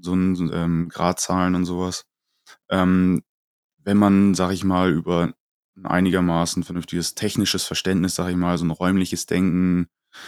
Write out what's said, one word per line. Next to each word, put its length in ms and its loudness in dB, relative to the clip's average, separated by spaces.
so 140 -4
ein, 380 0
ähm, 360 -2
Gradzahlen 640 -2
und 100 0
sowas. 400 -4
Ähm, 540 2
wenn 140 0
man, 380 4
sag 180 0
ich 120 -4
mal, 280 2
über 400 0
ein 100 -12
einigermaßen 800 2
vernünftiges 500 -6
technisches 500 -2
Verständnis, 500 -2
sag 140 -2
ich 80 -2
mal, 220 0
so 60 -2
ein 60 0
räumliches 560 -2
Denken, 600 0